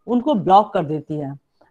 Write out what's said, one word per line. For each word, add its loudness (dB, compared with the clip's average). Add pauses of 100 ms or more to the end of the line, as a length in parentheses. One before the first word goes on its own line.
उनको -2
ब्लॉक 4
कर -2
देती -8
है, -8 (340)